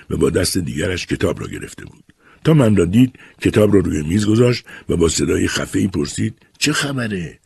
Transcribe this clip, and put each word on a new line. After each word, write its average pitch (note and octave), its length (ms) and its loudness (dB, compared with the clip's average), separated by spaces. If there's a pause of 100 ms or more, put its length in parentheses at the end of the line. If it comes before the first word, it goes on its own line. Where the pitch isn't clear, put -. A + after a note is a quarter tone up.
(100)
و - 60 -4
با C#2+ 140 2
دست F#2 280 -2
دیگرش E2+ 480 -4
کتاب C#2+ 340 -2
را G#1 60 -10
گرفته - 380 -14
بود. - 200 -20 (400)
تا D#3+ 100 4
من A2 220 4
را F2+ 80 4
دید A#2 340 2 (220)
کتاب G#2 340 4
را G2 60 6
روی D#2+ 220 -2
میز G2 240 0
گذاشت A#2+ 380 2 (240)
و D#2+ 80 0
با E2+ 120 4
صدای E2+ 400 0
خفه‌ای - 380 -2
پرسید: F#2+ 480 -4 (240)
«چه D3 140 0
خبره؟ A2+ 720 -6